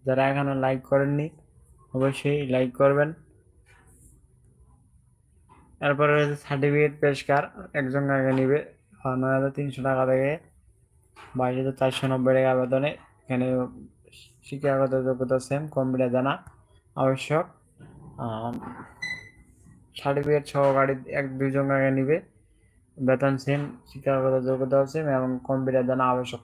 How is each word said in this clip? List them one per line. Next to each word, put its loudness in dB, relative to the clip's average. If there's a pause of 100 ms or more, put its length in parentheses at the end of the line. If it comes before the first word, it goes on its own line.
যারা 2
এখনো -2
লাইক 0
করেননি 0 (680)
অবশ্যই 0
লাইক 0
করবেন। 4 (2750)
এরপরে 2
রয়েছে 2
সার্টিফিকেট 2
পেশকার, 0
একজন -2
আগে 2
নিবে, 0 (300)
আহ, -4
নয় 0
হাজার 0
তিনশো -8
টাকা 0
থেকে 0 (1000)
বাইশ 0
হাজার -2
চারশো 0
নব্বই 2
টাকা 4
বেতনে। 0
এখানে -4 (760)
শিক্ষাগত 0
যোগ্যতা 0
সেম, -4
কম্পিউটার 0
জানা 0 (540)
আবশ্যক। 0 (720)
আহ, -6 (1500)
সার্টিফিকেট 0
সহকারী 2 (120)
এক -6
দুইজন 0
আগে 2
নিবে, 0 (800)
বেতন 2
সেম, -4 (100)
শিক্ষাগত 0
যোগ্যতাও 2
সেম -4
এবং 0
কম্পিউটার 0
জানা 2
আবশ্যক। -2